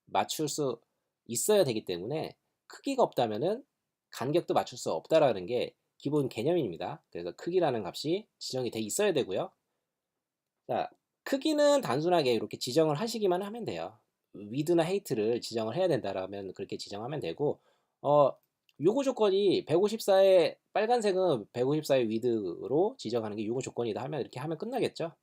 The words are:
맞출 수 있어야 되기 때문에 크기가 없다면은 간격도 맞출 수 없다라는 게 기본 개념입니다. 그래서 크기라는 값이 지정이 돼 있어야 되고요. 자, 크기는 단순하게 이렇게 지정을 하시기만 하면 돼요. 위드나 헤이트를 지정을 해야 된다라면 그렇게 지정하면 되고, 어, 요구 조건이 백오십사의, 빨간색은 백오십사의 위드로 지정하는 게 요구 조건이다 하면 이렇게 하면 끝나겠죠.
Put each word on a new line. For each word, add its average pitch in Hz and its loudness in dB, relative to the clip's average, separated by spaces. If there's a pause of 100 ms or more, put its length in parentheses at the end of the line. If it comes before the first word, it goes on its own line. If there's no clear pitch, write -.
맞출 143 -2
수 143 -4 (480)
있어야 185 2
되기 110 0
때문에 98 -6 (320)
크기가 262 0
없다면은 143 0 (480)
간격도 151 -2
맞출 120 -2
수 113 -6
없다라는 98 2
게 110 -4 (220)
기본 139 -2
개념입니다. 113 -4
그래서 85 -8
크기라는 151 0
값이 165 -6 (120)
지정이 127 -6
돼 110 -6
있어야 175 0
되고요. 123 -2 (1160)
자, 104 -2 (340)
크기는 285 2
단순하게 151 2
이렇게 107 -2
지정을 151 2
하시기만 208 0
하면 208 -10
돼요. 92 -8 (360)
위드나 151 0
헤이트를 123 -2
지정을 110 -4
해야 185 0
된다라면 98 -4
그렇게 101 -10
지정하면 120 -8
되고, 127 -4 (420)
어, 143 4 (460)
요구 226 2
조건이 202 2
백오십사의, 190 4 (140)
빨간색은 190 2
백오십사의 135 2
위드로 113 0
지정하는 110 -4
게 110 -4
요구 123 -4
조건이다 113 -6
하면 147 -6
이렇게 - -8
하면 156 -6
끝나겠죠. 175 -6